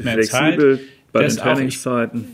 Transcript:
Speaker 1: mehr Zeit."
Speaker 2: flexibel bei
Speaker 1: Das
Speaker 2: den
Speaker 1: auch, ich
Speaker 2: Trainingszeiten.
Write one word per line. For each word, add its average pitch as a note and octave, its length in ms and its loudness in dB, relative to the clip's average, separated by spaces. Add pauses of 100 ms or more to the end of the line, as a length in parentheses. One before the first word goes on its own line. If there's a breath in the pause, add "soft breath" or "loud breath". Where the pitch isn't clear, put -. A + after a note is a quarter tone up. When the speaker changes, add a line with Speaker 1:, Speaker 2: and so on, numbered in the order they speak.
Speaker 1:
mehr A#2 200 0
Zeit." C3+ 320 2
Speaker 2:
flexibel C3+ 260 4 (320 loud breath)
bei A2+ 100 2
Speaker 1:
Das - 140 2
Speaker 2:
den - 60 -8
Speaker 1:
auch, B2 40 -4
ich B2+ 80 2
Speaker 2:
Trainingszeiten. B2 800 -4